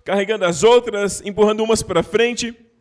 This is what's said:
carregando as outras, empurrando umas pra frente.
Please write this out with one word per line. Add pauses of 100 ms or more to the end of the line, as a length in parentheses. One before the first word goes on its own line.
carregando
as
outras,
empurrando
umas
pra
frente. (260)